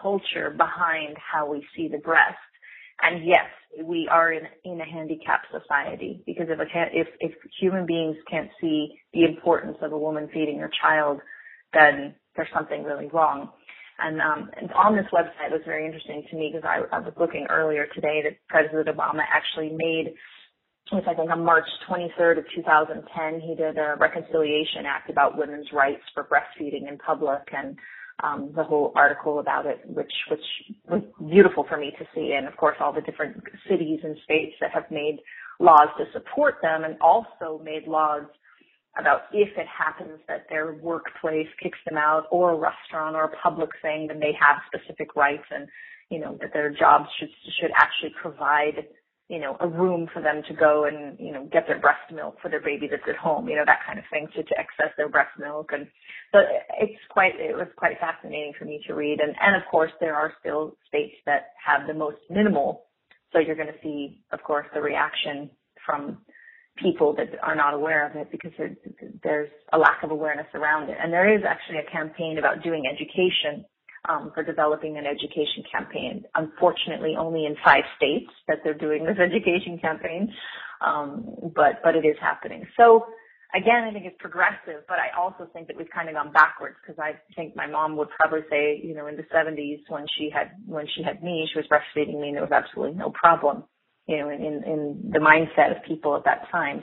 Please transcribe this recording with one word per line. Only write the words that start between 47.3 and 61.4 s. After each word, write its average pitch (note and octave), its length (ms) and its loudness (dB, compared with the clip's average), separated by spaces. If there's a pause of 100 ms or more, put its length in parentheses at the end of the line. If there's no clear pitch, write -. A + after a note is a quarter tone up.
should D#3+ 160 -2
actually - 460 2
provide, D3 640 0 (420)
you E3+ 120 -8
know, C#3 200 -6
a F3 80 0
room E3+ 460 0
for D3+ 80 -8
them D3+ 260 0
to D3 60 -12
go D3+ 320 4
and, D3 320 -8
you - 140 -12
know, C#3 200 -12
get E3+ 140 2
their C3 140 -2
breast C#3+ 340 2
milk D3+ 260 -10
for - 80 -10
their D3 140 -4
baby C#3+ 280 -4
that's C#3+ 160 -4
at C#3+ 100 -4
home, D3 320 -2
you D3+ 80 -2
know, D3 100 2
that - 180 4
kind - 140 -10
of - 120 -16
thing, D#3 240 -6
to, D#3 80 -6
to - 160 -4
access D#3 380 -4
their D3+ 140 -2
breast D3 280 0
milk. D3+ 340 -10
And C#3+ 160 -8 (440)
so G3+ 60 10 (420)
it's G#3+ 200 -4 (100)
quite, F#3+ 280 4
it D#3 160 -4
was F3+ 120 -6 (100)
quite - 240 0
fascinating D3+ 580 -6
for - 60 -14
me D3 220 -12
to D#3+ 80 -10
read. D3+ 260 -2
And, D3+ 200 0
and G3 160 6
of F3 140 -2
course, D#3+ 200 4 (100)
there D#3+ 140 0
are D#3 260 0
still D3+ 360 -4 (120)
states D3 280 -4 (100)
that C#3+ 220 0 (140)